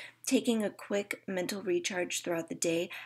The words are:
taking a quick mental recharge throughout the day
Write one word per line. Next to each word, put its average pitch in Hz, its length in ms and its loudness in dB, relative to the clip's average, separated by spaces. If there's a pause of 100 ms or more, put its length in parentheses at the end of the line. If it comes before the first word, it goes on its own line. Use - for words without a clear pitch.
(260)
taking 226 380 4
a 196 60 2
quick - 580 -4
mental 190 360 -2
recharge 180 580 0
throughout 165 280 -2
the 165 60 -4
day 170 340 2 (160)